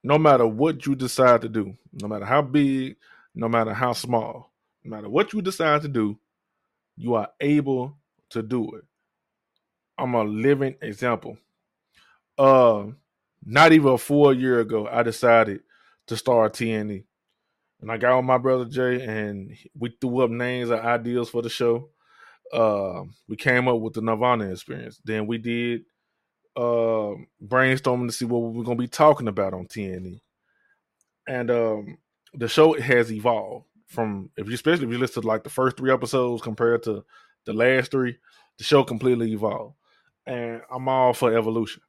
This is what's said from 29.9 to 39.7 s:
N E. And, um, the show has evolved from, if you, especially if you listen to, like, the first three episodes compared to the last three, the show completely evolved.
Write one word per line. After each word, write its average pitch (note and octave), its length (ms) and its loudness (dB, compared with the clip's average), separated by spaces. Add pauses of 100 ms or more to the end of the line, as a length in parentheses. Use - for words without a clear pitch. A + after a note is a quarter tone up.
N F#2 140 -12
E. F#2 160 -18 (1080)
And, B2 240 -4
um, A2 460 -2 (360)
the A#2 140 -6
show D#3 320 6
has A#2+ 320 2
evolved A2 540 -4 (220)
from, G2+ 500 -6
if G2+ 100 -10
you, A#2 60 -8
especially D3+ 320 0
if A2+ 80 -6
you A#2+ 40 -6
listen B2 240 -4
to, A2 60 -6
like, A2 160 -2
the D3 60 -16
first C3 260 -2
three C3 160 -2
episodes B2 500 -2
compared A#2 420 0
to G2+ 200 -6 (400)
the A2+ 80 -12
last B2 400 0
three, B2+ 260 -2 (400)
the - 60 -16
show C#3 220 4
completely A#2 480 -2
evolved. G#2+ 420 -6 (500)